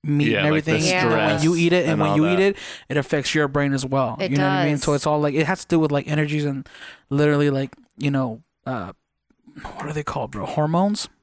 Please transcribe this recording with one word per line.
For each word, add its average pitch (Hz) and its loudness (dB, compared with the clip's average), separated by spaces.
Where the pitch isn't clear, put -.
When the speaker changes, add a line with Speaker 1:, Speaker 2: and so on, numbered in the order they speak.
Speaker 1:
meat 147 2
Speaker 2:
Yeah, 107 2
Speaker 1:
and 151 2
Speaker 2:
like, 156 0
the 160 0
Speaker 1:
everything. - 2
Speaker 3:
Yeah. - 2
Speaker 1:
And 117 2
when 107 2
you 165 4
Speaker 2:
stress 170 2
Speaker 1:
eat 170 4
it 180 4
and 165 0
Speaker 2:
and - 0
Speaker 1:
when 101 0
Speaker 2:
all - 2
Speaker 1:
you 156 4
eat 180 2
Speaker 2:
that. 190 2
Speaker 1:
it, 196 2
it 139 0
affects 139 -2
your 151 2
brain 143 0
as 135 -2
well. 131 0
Speaker 3:
It 185 -2
Speaker 1:
You 143 2
know 143 2
what 190 2
I 185 2
mean? 147 2
Speaker 3:
does. 139 -2
Speaker 1:
So 156 2
it's 143 0
all, 151 2
like, 143 0
it 151 2
has 185 -2
to - -12
do 170 4
with, 156 2
like, 143 0
energies 151 0
and 139 -4
literally, 147 4
like, 135 -2
you 147 0
know, 131 -2
uh, 110 -8
what - -10
are 147 -8
they 151 -6
called, - -6
bro? 101 -8
Hormones? 175 0